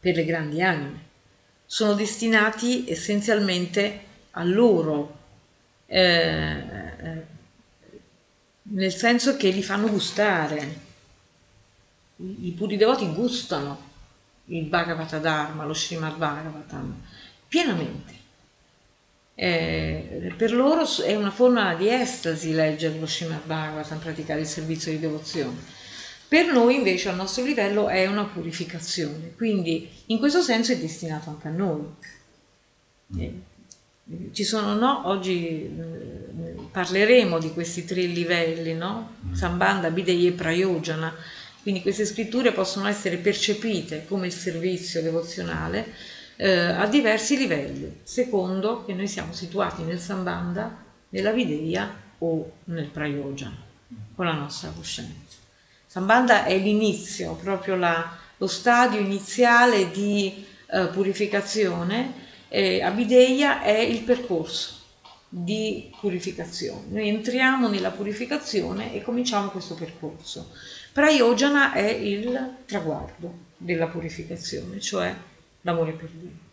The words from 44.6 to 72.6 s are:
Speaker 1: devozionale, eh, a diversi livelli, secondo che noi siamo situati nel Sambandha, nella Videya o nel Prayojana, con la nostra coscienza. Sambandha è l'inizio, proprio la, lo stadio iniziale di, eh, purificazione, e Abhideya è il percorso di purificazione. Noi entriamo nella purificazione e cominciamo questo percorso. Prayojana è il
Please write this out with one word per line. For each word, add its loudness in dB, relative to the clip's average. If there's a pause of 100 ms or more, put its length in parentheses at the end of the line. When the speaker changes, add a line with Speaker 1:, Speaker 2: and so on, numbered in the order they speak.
Speaker 1:
devozionale, -4 (500)
eh, 2
a 4
diversi 4
livelli, -4
secondo -2
che -6
noi -4
siamo -6
situati -4
nel -4
Sambandha, -6 (260)
nella 0
Videya -2 (240)
o -2 (120)
nel -6
Prayojana, -6 (520)
con -4
la 0
nostra -6
coscienza. -12 (500)
Sambandha 4
è 2
l'inizio, 0
proprio -2
la, 0 (220)
lo -2
stadio 4
iniziale 4
di, -2 (240)
eh, 2
purificazione, 0 (240)
e 2
Abhideya 6
è 4
il 0
percorso -2 (500)
di -4 (120)
purificazione. -6
Noi -2
entriamo 2
nella 0
purificazione -4
e -6
cominciamo 0
questo -8
percorso. -12 (420)
Prayojana 6
è 2
il -2 (100)